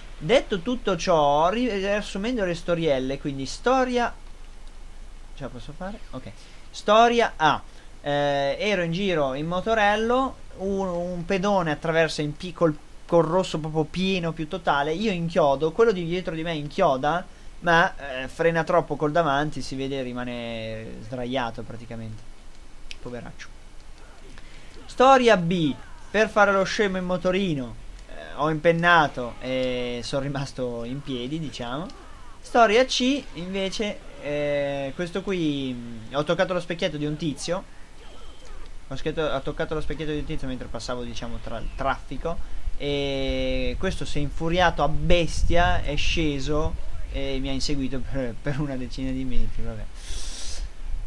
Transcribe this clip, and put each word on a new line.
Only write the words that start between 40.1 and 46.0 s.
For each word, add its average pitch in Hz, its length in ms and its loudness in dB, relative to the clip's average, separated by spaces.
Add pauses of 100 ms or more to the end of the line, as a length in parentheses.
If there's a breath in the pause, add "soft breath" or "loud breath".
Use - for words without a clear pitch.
di 151 80 -2
un 147 60 -4
tizio 151 240 -2
mentre 127 180 -6
passavo, 123 360 -6
diciamo, 117 400 -4
tra 117 160 -4
il 110 180 -2
traffico. 135 600 -2 (400 loud breath)
E 131 1040 0
questo 185 260 0
si 160 140 2
è - 20 6
infuriato 165 600 2
a 147 60 4
bestia, 170 920 6
è 143 120 0
sceso 151 800 4 (380)